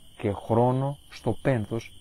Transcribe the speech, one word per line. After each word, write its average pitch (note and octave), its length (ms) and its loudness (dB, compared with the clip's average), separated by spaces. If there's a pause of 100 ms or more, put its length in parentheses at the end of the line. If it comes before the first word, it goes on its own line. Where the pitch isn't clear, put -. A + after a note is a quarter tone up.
(180)
και G#2 140 -2
χρόνο B2+ 680 2 (120)
στο - 320 -4
πένθος A#2 600 -2